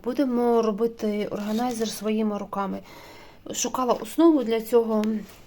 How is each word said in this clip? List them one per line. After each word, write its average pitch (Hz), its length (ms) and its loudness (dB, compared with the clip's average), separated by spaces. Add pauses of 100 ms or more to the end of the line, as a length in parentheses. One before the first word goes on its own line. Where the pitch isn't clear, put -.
будемо 240 580 2
робити 220 680 -2
органайзер 220 580 -4
своїми 214 480 -2
руками. 196 420 -6 (720)
Шукала 240 400 -2
основу 311 500 4
для 226 180 0
цього, 220 440 2 (420)